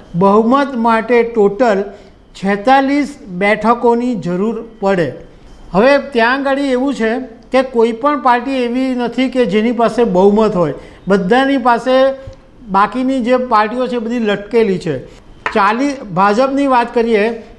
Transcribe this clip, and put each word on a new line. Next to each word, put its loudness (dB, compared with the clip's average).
બહુમત 2
માટે 2
ટોટલ 0
છેતાલીસ 0
બેઠકોની 0
જરૂર -4
પડે. 0
હવે 4
ત્યાં -2
આગળ -2
એવું -2
છે -2
કે 2
કોઈ 0
પણ -2
પાર્ટી 0
એવી -2
નથી -2
કે 0
જેની 0
પાસે 0
બહુમત 2
હોય, 0
બધાની 2
પાસે, 2
બાકીની 0
જે 2
પાર્ટીઓ -2
છે -4
બધી -4
લટકેલી 0
છે. -8
ચાલીસ, 0
ભાજપની 0
વાત 0
કરીએ 2